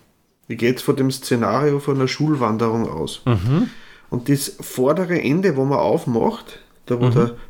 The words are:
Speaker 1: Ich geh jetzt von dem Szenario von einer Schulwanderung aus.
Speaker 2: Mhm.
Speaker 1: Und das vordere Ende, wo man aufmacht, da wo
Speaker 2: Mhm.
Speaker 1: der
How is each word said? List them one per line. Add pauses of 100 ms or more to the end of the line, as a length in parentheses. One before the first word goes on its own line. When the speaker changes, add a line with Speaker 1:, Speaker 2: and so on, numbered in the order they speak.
(480)
Speaker 1:
Ich
geh
jetzt
von
dem
Szenario
von
einer
Schulwanderung
aus.
Speaker 2:
Mhm. (400)
Speaker 1:
Und
das
vordere
Ende,
wo
man
aufmacht, (280)
da
wo
Speaker 2:
Mhm.
Speaker 1:
der (140)